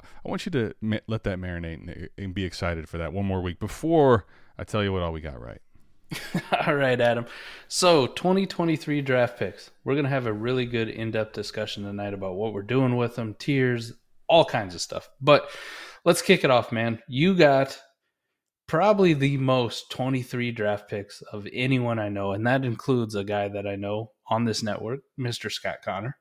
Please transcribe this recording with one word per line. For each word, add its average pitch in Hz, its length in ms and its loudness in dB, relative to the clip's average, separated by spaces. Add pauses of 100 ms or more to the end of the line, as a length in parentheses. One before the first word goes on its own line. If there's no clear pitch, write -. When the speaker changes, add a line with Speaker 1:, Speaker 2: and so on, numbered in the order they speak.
(240)
Speaker 1:
I - 40 -10
want 190 180 -6
you 190 60 -8
to 117 280 -2
ma-, 110 180 -2 (100)
let 113 160 -4
that 95 140 -4
marinate 85 360 -8
and, - 420 -14
and 95 180 -8
be 95 100 -2
excited 85 440 -6
for - 100 -10
that 80 140 -6
one 98 140 -2
more 95 160 -2
week 90 160 -6
before 139 680 4 (320)
I - 60 -8
tell 104 200 -2
you 98 80 0
what 92 100 -2
all 85 100 -2
we 80 80 -8
got 71 200 -12
right. 58 200 -16 (520)
Speaker 2:
<laughs> - 540 -4
All 160 100 2
right, 127 240 2
Adam. 117 260 2 (420)
So, 165 400 6
twenty 185 380 2
twenty-three 156 560 -2
draft 127 360 2
picks. - 320 -8 (140)
We're 131 120 0
gonna 143 120 0
have 135 180 -2
a 110 60 0
really 120 340 -2
good 117 220 -2
in-depth 110 440 -4
discussion 104 520 -8
tonight 101 300 -6
about 95 220 -6
what 107 160 -4
we're 101 100 -6
doing 123 340 2
with 117 200 -2
them, 110 180 -6
tiers, 123 580 0 (360)
all 165 160 8
kinds 98 320 -4
of - 40 -8
stuff. - 280 -10 (120)
But 139 300 6 (540)
let's 170 180 4
kick 180 220 4
it 143 80 6
off, 120 200 4
man. 113 360 -2
You 151 280 2
got 139 440 6 (840)
probably 190 480 6
the 139 240 2
most 131 520 0
twenty-three 127 600 -4
draft 104 360 -2
picks - 340 -8
of 104 300 -12
anyone 123 460 0
I 104 100 -4
know, 98 240 -4
and 107 140 -2
that 135 180 2
includes 117 500 0
a 101 100 -2
guy 101 240 -2
that 101 180 -6
I 101 100 -4
know 104 360 -6 (140)
on 117 180 0
this 110 200 -2
network, 110 360 -6 (160)
Mister 117 340 -6
Scott - 340 -8
Connor 104 360 -6